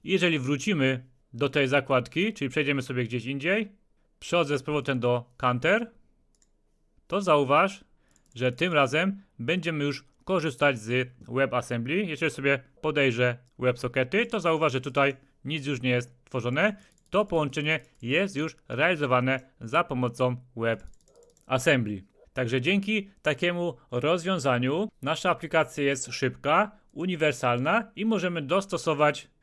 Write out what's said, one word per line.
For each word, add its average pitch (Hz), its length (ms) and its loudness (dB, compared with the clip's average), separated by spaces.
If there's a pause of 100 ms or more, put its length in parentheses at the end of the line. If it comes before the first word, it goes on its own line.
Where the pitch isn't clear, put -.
Jeżeli 175 340 2
wrócimy 131 680 0 (260)
do 131 160 -2
tej 139 200 2
zakładki, 139 640 0
czyli 139 180 -4
przejdziemy 139 320 0
sobie 123 220 -4
gdzieś 113 220 -6
indziej, 175 460 -2 (460)
przechodzę 147 400 0
z 127 40 -4
powrotem 143 380 -2
do 123 240 2 (120)
Canter, 156 540 0 (1160)
to 196 140 -2
zauważ, 156 640 2 (500)
że 123 180 0
tym 175 200 -2
razem 156 500 2 (160)
będziemy 156 460 -2
już 143 200 -4 (200)
korzystać 147 540 2
z 123 300 -2 (200)
WebAssembly. 123 760 -2
Jeżeli 160 260 -2
sobie 139 320 0 (180)
podejrzę 127 580 2 (200)
WebSockety, 127 680 0
to 233 140 -4
zauważ, 160 320 2
że 131 80 -2
tutaj 139 360 0 (280)
nic 147 220 -6
już 131 160 -4
nie 127 80 0
jest 123 340 -2
tworzone. 139 520 -2 (340)
To 202 140 2
połączenie 151 560 0 (220)
jest 156 340 0
już 151 200 -4 (120)
realizowane 131 720 2 (200)
za 117 240 0
pomocą 123 520 -2 (200)
WebAssembly. 113 1500 -2 (280)
Także 127 280 -2
dzięki 196 500 0 (120)
takiemu 175 540 -2 (140)
rozwiązaniu 151 1000 0 (140)
nasza 156 280 -2
aplikacja 156 540 0
jest 135 280 -2
szybka, 151 580 0 (220)
uniwersalna 151 1040 0
i 196 80 -6
możemy 180 380 0
dostosować 151 880 0 (120)